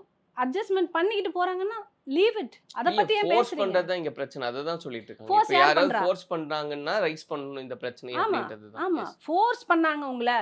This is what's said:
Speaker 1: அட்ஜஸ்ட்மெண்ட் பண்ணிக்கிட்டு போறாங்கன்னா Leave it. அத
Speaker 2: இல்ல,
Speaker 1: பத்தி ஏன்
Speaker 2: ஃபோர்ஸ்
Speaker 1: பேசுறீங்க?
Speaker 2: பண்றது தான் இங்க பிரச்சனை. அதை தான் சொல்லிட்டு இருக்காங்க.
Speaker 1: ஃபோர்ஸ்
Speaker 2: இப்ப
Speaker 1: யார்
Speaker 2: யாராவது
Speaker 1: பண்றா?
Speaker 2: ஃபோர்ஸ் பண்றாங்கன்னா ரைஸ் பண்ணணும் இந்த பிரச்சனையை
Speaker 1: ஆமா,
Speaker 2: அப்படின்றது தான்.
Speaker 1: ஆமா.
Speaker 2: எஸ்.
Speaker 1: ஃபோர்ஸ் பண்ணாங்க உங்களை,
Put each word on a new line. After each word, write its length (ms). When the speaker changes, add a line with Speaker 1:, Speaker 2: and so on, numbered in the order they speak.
Speaker 1:
அட்ஜஸ்ட்மெண்ட் 540
பண்ணிக்கிட்டு 540
போறாங்கன்னா 460
Leave 360
it. 120
அத 160
Speaker 2:
இல்ல, 100
Speaker 1:
பத்தி 140
ஏன் 140
Speaker 2:
ஃபோர்ஸ் 260
Speaker 1:
பேசுறீங்க? 40
Speaker 2:
பண்றது 260
தான் 120
இங்க 140
பிரச்சனை. 380
அதை 160
தான் 140
சொல்லிட்டு 280
இருக்காங்க. 260
Speaker 1:
ஃபோர்ஸ் 180
Speaker 2:
இப்ப 80
Speaker 1:
யார் 180
Speaker 2:
யாராவது 160
Speaker 1:
பண்றா? 100
Speaker 2:
ஃபோர்ஸ் 300
பண்றாங்கன்னா 680
ரைஸ் 320
பண்ணணும் 280
இந்த 160
பிரச்சனையை 460
Speaker 1:
ஆமா, 40
Speaker 2:
அப்படின்றது 440
தான். 160
Speaker 1:
ஆமா. 140
Speaker 2:
எஸ். 240
Speaker 1:
ஃபோர்ஸ் 480
பண்ணாங்க 320
உங்களை, 380